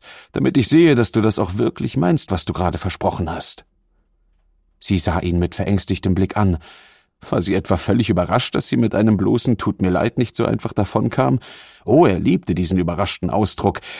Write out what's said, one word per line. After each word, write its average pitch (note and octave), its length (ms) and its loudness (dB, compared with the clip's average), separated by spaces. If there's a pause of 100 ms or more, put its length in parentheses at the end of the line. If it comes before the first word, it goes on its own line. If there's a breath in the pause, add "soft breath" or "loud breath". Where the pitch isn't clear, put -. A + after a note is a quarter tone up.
(320 loud breath)
damit - 260 0
ich A#2+ 100 2
sehe, D#3+ 280 6
dass A#2 160 2
du A2+ 100 2
das G#2+ 160 2
auch F#2 200 -4
wirklich - 400 -2
meinst, C3 340 0
was F#2 140 -2
du F2+ 80 -4
gerade F2 260 -2
versprochen F2+ 500 -4
hast.“ - 360 -6 (1120)
Sie - 180 0
sah F2 220 0
ihn F2 180 -2
mit F2 160 0
verängstigtem F#2+ 600 -2
Blick F#2+ 200 -2
an. G2 220 2 (720 loud breath)
War - 140 0
sie F#2+ 100 0
etwa F#2+ 240 0
völlig G#2+ 320 0
überrascht, F2+ 460 0
dass D3+ 140 -2
sie B2+ 80 0
mit A#2 180 0
einem G#2+ 220 4
bloßen A#2+ 400 0
„Tut - 260 -2
mir F#2 80 2
leid“ F2+ 260 0
nicht A#2+ 180 -2
so A#2 100 0
einfach - 280 -4
davonkam? A#2+ 640 0 (460 loud breath)
Oh, D#3 220 6
er F#2 100 2
liebte G#2 380 0
diesen F2+ 240 0
überraschten F2 500 -2
Ausdruck. G2 520 0 (180 loud breath)